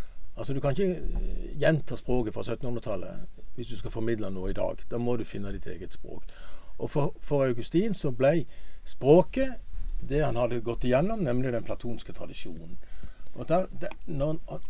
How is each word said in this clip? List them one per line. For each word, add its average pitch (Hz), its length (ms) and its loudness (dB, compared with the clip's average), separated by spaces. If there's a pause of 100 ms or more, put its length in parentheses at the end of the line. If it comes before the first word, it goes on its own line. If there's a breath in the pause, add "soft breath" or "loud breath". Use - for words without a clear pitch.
(380 soft breath)
Altså, 135 160 -2
du 135 80 0
kan 139 100 0
ikke, 185 240 2
eh, - 640 0
gjenta 143 380 2
språket 123 360 0
fra - 100 -2
syttenhundretallet 104 840 -2 (300)
hvis 120 120 -4
du 113 100 -2
skal 92 140 -2
formidle 107 400 0
noe 95 180 -2
i 101 40 0
dag. - 240 0 (120)
Da 120 80 0
må 120 200 2
du 113 80 0
finne 101 260 -4
ditt - 160 -4
eget 90 260 -4
språk. - 300 -2 (560 soft breath)
Og 117 100 -2
for, 147 300 0
for 139 260 0
Augustin 160 480 0
så 151 180 -2
ble 135 340 2 (400 soft breath)
språket 233 680 4 (540)
det 143 140 2
han 123 140 2
hadde 120 240 0
gått 117 240 0
igjennom, 160 340 2
nemlig 127 320 2
den 117 120 0
platonske - 500 -2
tradisjonen. - 640 -2 (580 soft breath)
Og 123 140 -4
da, 180 160 2 (160)
da, 180 60 2 (200)
når, 156 320 0 (300)